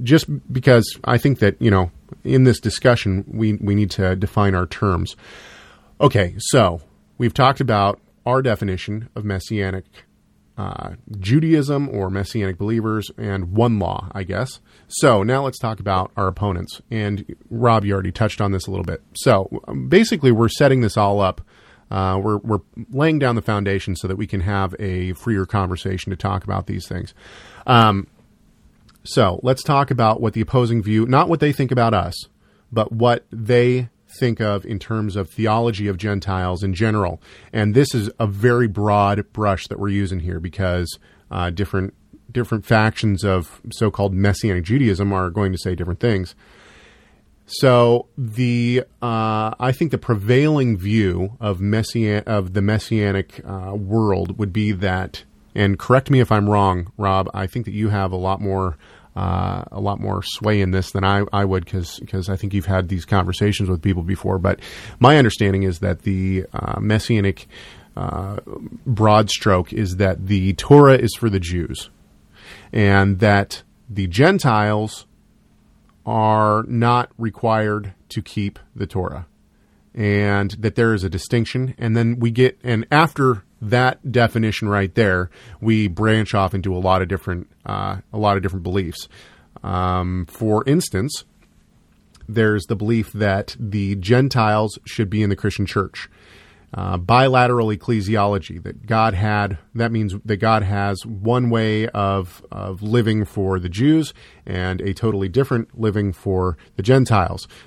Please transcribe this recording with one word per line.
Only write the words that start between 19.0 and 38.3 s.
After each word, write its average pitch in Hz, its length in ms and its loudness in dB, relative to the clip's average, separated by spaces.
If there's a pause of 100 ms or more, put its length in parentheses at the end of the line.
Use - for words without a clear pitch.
So, 98 540 0
um, 131 180 -6
basically, 160 460 4
we're 113 160 4
setting 135 320 4
this 107 160 0
all 101 240 2
up. 92 180 0 (500)
Uh, 95 320 -2
we're, 104 180 0
we're 107 200 -2 (320)
laying 151 280 2
down 123 160 2
the 107 60 0
foundation 98 540 -2
so 95 140 -6
that 95 80 -6
we 101 100 -6
can 101 140 -4
have 98 380 -2
a 92 340 -4
freer 95 320 -2
conversation 92 640 -4
to 90 80 -6
talk 98 260 -4
about 95 240 -6
these 98 220 -8
things. 90 240 -10 (520)
Um, 110 420 4 (960)
so 98 400 2
let's 131 200 0
talk 139 280 0
about 113 280 2
what 113 140 -2
the 110 80 -2
opposing 117 420 0
view, 107 220 2
not 143 240 4
what 165 100 0
they 147 140 2
think 135 180 -2
about 117 220 2
us, 101 220 -2 (540)
but 110 220 -2
what 117 400 2
they 123 560 2 (320)
think 120 200 0
of 101 260 -2
in 101 140 -8
terms 107 360 -4
of 98 140 -4
theology 110 580 0
of 98 80 -2
Gentiles 92 680 -4
in 95 100 -2
general. 107 480 -2 (320)
And 107 220 0
this 139 180 4
is 110 160 -2 (100)
a 113 80 0
very 117 400 0